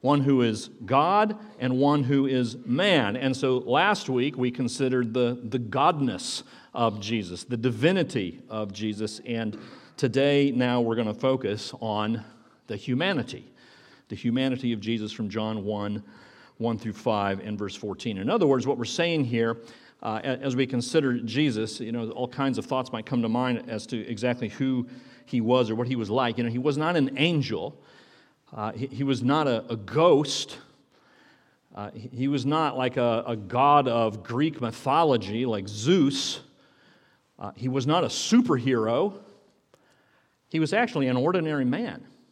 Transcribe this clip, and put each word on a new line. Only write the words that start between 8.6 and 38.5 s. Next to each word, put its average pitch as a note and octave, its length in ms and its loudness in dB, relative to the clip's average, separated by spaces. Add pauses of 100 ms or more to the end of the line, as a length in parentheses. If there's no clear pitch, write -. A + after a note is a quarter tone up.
Jesus, G#2 540 -6
and A2+ 340 -6 (380)
today C#3 540 2
now B2 320 2
we're A2+ 140 0
gonna A2 180 -2
focus C3 680 -2
on G#2+ 420 -2 (440)
the G#2+ 100 -8
humanity, D3 760 -4 (580)
the G#2+ 80 -8
humanity B2+ 580 0
of G#2 60 -6
Jesus G#2+ 300 -4
from G#2 200 -6
John A2 340 -4
one, G#2 380 -4 (560)
one A2+ 200 -2
through G#2+ 160 -6
five G2+ 460 0
and G#2 180 -8
verse G2 180 -6
fourteen. G#2 400 -6
In G2 140 -4
other G3+ 160 2
words, C3 200 4
what C3 120 0
we're A#2 80 -2
saying E3 400 0
here, A#2 320 0 (440)
uh, A2 220 -4
a-, - 20 -4
as C3 300 -4
we C3 100 2
consider B2+ 520 0
Jesus, A2+ 600 -2
you A2+ 120 -6
know, A#2 200 -4
all B2 140 -4
kinds C3+ 300 -2
of G#2+ 80 -4
thoughts C3 280 -4
might A2 120 -8
come B2 160 0
to A2+ 80 0
mind A#2+ 400 0
as A2 200 -8
to A#2+ 100 -6 (100)
exactly A#2+ 400 -2
who C3 380 -2 (400)
he A#2+ 160 0
was A#2+ 260 4
or A2 60 -2
what A#2 120 -2
he B2+ 100 -4
was A2 120 -4
like. A#2 300 0
You A#2+ 60 -2
know, A#2 60 -2
he A#2 60 -6
was C#3 220 0
not E3 180 0
an C3+ 220 0
angel. C#3 600 0 (760)
Uh, G#2+ 180 -4
he, B2 140 -6
he C#3 180 -6
was C3+ 180 0
not C#3+ 240 4
a, A#2 240 0
a A#2 60 -4
ghost. C#3+ 800 4 (1160)
Uh, G2+ 160 -10
he, G#2 180 -14
he B2+ 200 -2
was C3+ 180 0
not D3+ 280 2
like B2+ 220 -2
a, A#2+ 300 2
a A#2 100 -4
god C3 500 4
of A2+ 360 0
Greek D3 360 -2
mythology B2 840 0
like G#2 240 -2
Zeus. C#3 720 2 (960)
Uh, G2 160 -10
he A#2+ 140 -6
was C3 180 -2
not D#3+ 160 4
a B2+ 60 0
superhero. C3+ 1120 2 (1300)